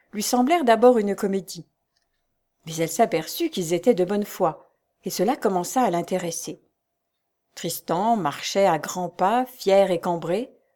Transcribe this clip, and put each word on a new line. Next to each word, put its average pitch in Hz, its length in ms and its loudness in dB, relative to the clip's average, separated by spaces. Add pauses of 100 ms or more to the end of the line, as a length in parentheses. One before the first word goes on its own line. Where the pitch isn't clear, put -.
(140)
lui 208 80 -8
semblèrent 262 440 2
d'abord 233 340 6
une 208 160 0
comédie. 196 500 -4 (1000)
Mais 160 80 -12
elle 160 140 -2
s'aperçut 214 600 0
qu'ils 175 240 -4
étaient 185 220 2
de 180 100 2
bonne 202 200 -2
foi, - 460 -4 (320)
et 196 60 -8
cela 220 260 0
commença 190 460 -2
à 233 80 2
l'intéresser. 170 720 -6 (920)
Tristan 185 600 -2
marchait 196 520 0
à 165 100 2
grands 180 320 -6
pas, 226 380 0
fier 190 420 2
et 175 100 0
cambré, 175 540 -4 (220)